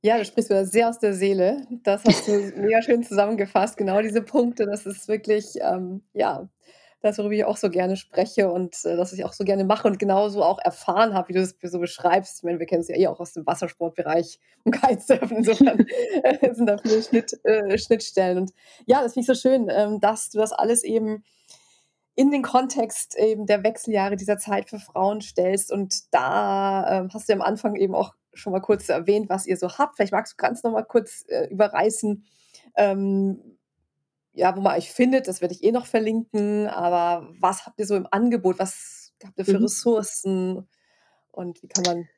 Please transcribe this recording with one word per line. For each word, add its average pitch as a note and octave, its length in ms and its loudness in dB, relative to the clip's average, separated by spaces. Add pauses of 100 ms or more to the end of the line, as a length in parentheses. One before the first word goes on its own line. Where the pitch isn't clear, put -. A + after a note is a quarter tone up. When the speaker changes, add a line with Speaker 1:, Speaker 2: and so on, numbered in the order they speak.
Speaker 1:
Ja, A3 140 4
du G#3 80 0
sprichst A#3 240 -2
mir G3 160 4
sehr A3+ 240 2
aus A#3 80 -8
der G#3 160 0
Seele. G3 540 0 (160)
Das G3+ 220 0
hast - 220 4
du G#3 40 0
Speaker 2:
<laughs> G3+ 240 0
Speaker 1:
mega A3 260 4
schön A#3+ 220 2
zusammengefasst. G3+ 720 0
Genau G3 240 0
diese A3 220 -2
Punkte, A#3+ 420 0
das G3+ 220 -8
ist G3 200 -12
wirklich, G#3+ 540 -2
ähm, F#3 400 -4 (120)
ja, F#3+ 360 -4 (520)
das, G#3 160 0
worüber G#3 160 -2
ich G#3 120 0
auch G#3 120 -2
so A3+ 120 0
gerne F3+ 280 0
spreche G3 540 0
und, F3+ 320 -6
äh, E3+ 120 -2
das F3+ 180 -2
ich F#3 120 -8
auch - 80 -8
so - 100 -8
gerne G3 200 0
mache G#3+ 240 2
und G3 120 0
genauso G3+ 440 2
auch F3+ 160 2
erfahren G3+ 540 0
habe, F#3 160 -2
wie F#3 40 -8
du F#3 80 2
es F#3 200 -2
so F3 180 -6
beschreibst. F3 600 0
Ich - 40 -20
meine, E3+ 160 -2
wir E3 60 -6
kennen E3+ 160 -2
es E3 60 -8
ja - 80 -6
eh F#3 120 4
auch - 120 -4
aus F3 140 -14
dem D#3 120 -10
Wassersportbereich E3 960 -4 (240)
und A3+ 80 2
Kitesurfen. B3 680 2
Insofern, A3+ 480 6 (180)
Speaker 2:
<laughs> G4 200 -2
Speaker 1:
äh, C4 300 2
sind A3+ 140 0
da G#3 120 2
viele A3 220 2
Schnitt-, - 420 0
äh, G#3 340 2
Schnittstellen. F#3+ 640 0
Und F#3 120 -4 (360)
ja, C4 160 6
das A#3 100 -2
finde C4 180 -2
ich B3 80 2
so B3+ 100 2
schön, B3+ 200 2
ähm, G#3 300 0
dass G#3+ 320 0
du G#3+ 80 -4
das G#3+ 120 2
alles A#3 320 0
eben G#3+ 400 -2 (920)
in C#4 160 4
den C#4 100 0
Kontext - 760 -2
eben G#3+ 280 0
der G3+ 180 0
Wechseljahre G3+ 520 -2
dieser G3 220 -2
Zeit G3+ 320 -4
für G#3+ 100 -14
Frauen G3+ 420 -2
stellst. G3 500 -2
Und G3 420 -6
da, G3 880 0
ähm, F#3 120 -6
hast A3 160 -12
du G#3+ 40 4
am F#3+ 80 0
Anfang G#3 340 -2
eben F#3+ 200 0
auch - 180 -2 (200)
schon - 200 -8
mal F#3+ 80 -2
kurz G3 280 -2
erwähnt, G3 380 0
was F#3+ 200 -4
ihr F3+ 100 0
so F3+ 200 -6
habt. D4 180 0
Vielleicht G3+ 180 0
magst A3 200 -4
du - 40 -20
ganz - 260 -4
noch A3+ 80 -2
mal A3 120 -2
kurz, - 440 -4
äh, - 200 -4
überreißen, G#3 760 -2 (540)
ähm, G3 800 0 (760)
ja, F3+ 220 2
wo G3 60 -6
man G3 160 2
euch F3+ 140 -6
findet. C4 360 2
Das F#3 140 -6
werde F3+ 120 -4
ich - 100 -14
eh A3 100 4
noch A#3+ 120 -2
verlinken. G#3+ 840 -2
Aber F3 600 0 (140)
was F#3 240 0
habt - 140 -20
ihr G#3+ 60 -4
so G3+ 100 -2
im F#3 140 -2
Angebot? G3 480 2
Was - 560 -8 (120)
habt F#3+ 120 -18
ihr G3 60 -6
für G3 140 2
Speaker 2:
Mhm. G#3+ 60 4
Speaker 1:
Ressourcen? F#3+ 1040 -2 (640)
Und F3 300 -12
wie - 60 -20
kann F#3+ 160 -4
man E3+ 240 -2 (100)